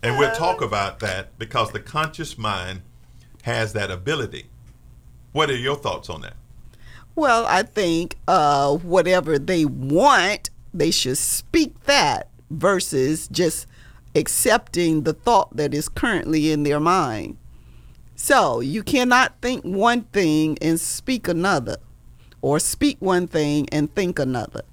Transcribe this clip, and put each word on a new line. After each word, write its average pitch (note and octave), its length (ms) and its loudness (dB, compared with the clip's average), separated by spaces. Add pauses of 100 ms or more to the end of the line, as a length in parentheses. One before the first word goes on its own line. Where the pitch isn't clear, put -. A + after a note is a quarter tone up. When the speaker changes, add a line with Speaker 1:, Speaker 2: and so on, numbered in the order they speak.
Speaker 1:
And A3+ 140 0
we'll C#3+ 180 2
talk - 260 0
about G2+ 380 -4
that F#2+ 400 -8
because A2 320 -2
the G#2+ 80 -8
conscious D#3 580 -8
mind F#2 440 -6 (640)
has A2+ 300 -4
that G2+ 180 -4
ability. G#2+ 540 -6 (880)
What D3 180 0
are C3+ 80 0
your C3 180 -2
thoughts F#2+ 340 -6
on D#2+ 120 -10
that? - 140 -16 (800)
Speaker 2:
Well, A#3+ 320 2
I F#3 160 2
think, F3 520 -2 (120)
uh, C#3+ 500 4
whatever E3+ 640 2
they D#3+ 260 0
want, F3 840 2 (240)
they D#3+ 180 0
should C3 260 -2
speak - 680 -2
that F3+ 440 2 (220)
versus D#3+ 760 0
just - 380 -2 (500)
accepting E3 880 2
the D#3 100 0
thought G#3 440 2
that D3 160 -2
is D3+ 160 -4
currently D#3+ 600 0
in D3+ 120 0
their D3 160 0
mind. D3+ 580 0 (800)
So F3 460 2
you D3+ 220 -4
cannot B3+ 580 2
think B3 220 -4
one A3 400 2
thing D#3 580 0
and E3 180 0
speak - 480 -4
another, E3+ 500 0 (640)
or D3 180 2
speak - 400 0
one F3+ 280 0
thing D3+ 440 0
and D3 220 -2
think F3+ 260 -2
another B2+ 420 -4 (120)